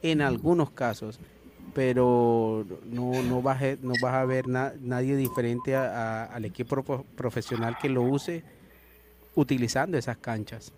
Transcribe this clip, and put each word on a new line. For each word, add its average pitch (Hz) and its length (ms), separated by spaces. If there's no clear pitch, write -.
en 160 180
algunos 143 500
casos, 113 480
pero 120 920
no, 127 320
no 123 180
vas 131 220
a, 135 200
no 123 200
vas 127 120
a 131 120
ver 131 200
na-, 127 340
nadie 127 360
diferente 123 580
a, 113 500
a, - 20
al 117 180
equipo 123 380
pro-, 135 240
profesional 117 640
que 147 80
lo 127 140
use 143 420
utilizando 139 600
esas 123 200
canchas. 110 600